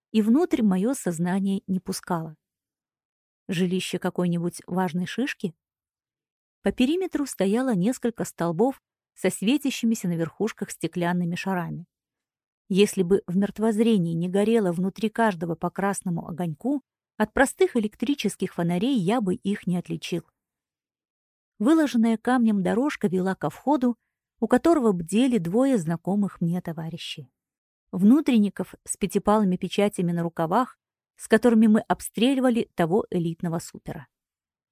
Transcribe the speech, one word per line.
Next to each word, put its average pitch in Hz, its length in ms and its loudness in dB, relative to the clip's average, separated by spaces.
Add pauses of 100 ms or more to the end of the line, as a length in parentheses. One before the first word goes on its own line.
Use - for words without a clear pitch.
(120)
и 220 100 2
внутрь 269 400 2
моё 202 320 2
сознание 190 760 -2
не 185 120 -2
пускало. 160 560 -8 (1120)
Жилище 185 500 -2
какой-нибудь 175 720 -2
важной 180 380 -2
шишки? - 500 -6 (1080)
По 196 120 -2
периметру 302 520 0
стояло 233 480 -2
несколько 208 520 -2
столбов 170 560 -2 (340)
со - 140 -2
светящимися 226 800 -2
на 175 60 -2
верхушках 170 560 -4
стеклянными 175 640 -4
шарами. 170 500 -6 (840)
Если 196 340 2
бы 185 240 2
в 175 100 -2
мертвозрении 208 760 2
не 170 160 -2
горело 202 420 2
внутри 185 380 -4
каждого 180 460 -2
по 175 140 -4
красному 185 580 -4
огоньку, 175 540 -4 (360)
от 214 140 0
простых 277 440 2
электрических 220 800 -4
фонарей 180 440 0
я 214 240 0
бы 185 140 -2
их - 320 -6
не 180 100 0
отличил. - 460 -6 (1400)
Выложенная 233 580 2
камнем 226 460 2
дорожка 220 440 0
вела 185 280 -2
ко 147 140 -4
входу, 247 460 0 (440)
у 220 80 -2
которого 254 440 4
бдели 214 460 2
двое 226 400 2
знакомых 180 640 -2
мне 175 200 0
товарищей. 160 680 -10 (600)
Внутренников 208 800 2 (100)
с - 140 -12
пятипалыми 202 580 2
печатями 196 560 -2
на 170 120 -2
рукавах, 170 560 -2 (360)
с - 120 -18
которыми 226 400 6
мы 214 140 6
обстреливали 247 960 0
того 165 360 0
элитного 165 480 -4
супера. - 480 -14 (640)